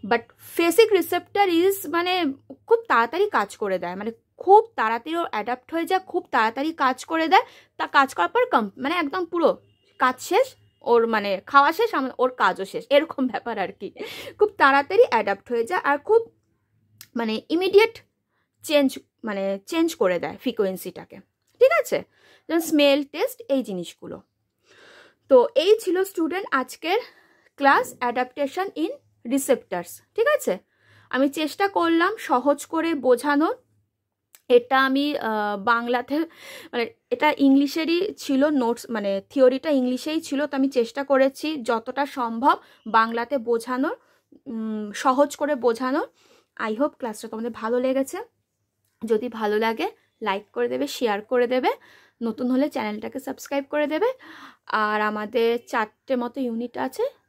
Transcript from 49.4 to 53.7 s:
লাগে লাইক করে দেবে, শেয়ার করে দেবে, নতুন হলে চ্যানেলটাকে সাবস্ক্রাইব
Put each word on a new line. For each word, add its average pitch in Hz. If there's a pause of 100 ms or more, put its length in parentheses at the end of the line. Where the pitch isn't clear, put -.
লাগে 226 (320)
লাইক 202
করে 240
দেবে, 254
শেয়ার 214
করে 247
দেবে, 254 (520)
নতুন 233
হলে 262
চ্যানেলটাকে 226
সাবস্ক্রাইব -